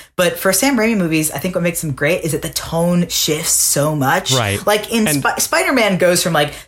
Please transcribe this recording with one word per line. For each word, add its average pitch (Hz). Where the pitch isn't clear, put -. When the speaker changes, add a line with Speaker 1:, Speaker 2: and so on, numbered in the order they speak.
Speaker 1:
But 175
for 190
Sam 269
Raimi 220
movies, 160
I -
think 180
what 170
makes 170
them 156
great 160
is 151
that -
the 156
tone 170
shifts -
so 151
much. 143
Speaker 2:
Right. 104
Speaker 1:
Like 208
in 220
Speaker 2:
And 147
Speaker 1:
Sp-, 220
Spider-Man 269
goes 175
from, 170
like, 147